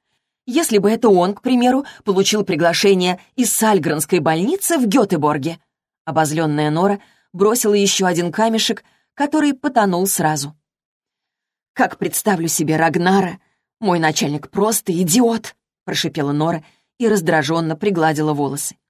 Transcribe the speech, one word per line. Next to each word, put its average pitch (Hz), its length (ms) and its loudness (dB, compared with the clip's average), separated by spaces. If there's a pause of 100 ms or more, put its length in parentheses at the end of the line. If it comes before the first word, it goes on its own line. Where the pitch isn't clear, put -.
(480)
Если 247 300 0
бы 202 120 2
это 220 200 2
он, 185 240 4
к - 80 -14
примеру, 254 440 2 (200)
получил 196 400 0
приглашение 180 720 2 (160)
из 247 180 0
Сальгранской 175 640 0
больницы 202 580 0
в 247 100 0
Гётеборге». 165 720 0 (460)
Обозлённая 151 640 0
Нора 196 280 0 (340)
бросила 208 400 2
ещё 202 320 2
один 175 260 0
камешек, 220 540 -2 (280)
который 294 400 0
потонул 202 540 0
сразу. 151 480 -4 (1200)
«Как - 240 -2
представлю 180 500 -2
себе 156 300 -2
Рагнара, 175 640 0 (420)
мой 180 180 0
начальник 151 500 -2
просто 208 440 -2
идиот», 220 600 0 (340)
прошипела 151 440 -4
Нора 156 320 -2 (340)
и 233 100 0
раздражённо 165 680 0
пригладила 156 580 0
волосы. 139 420 -6 (140)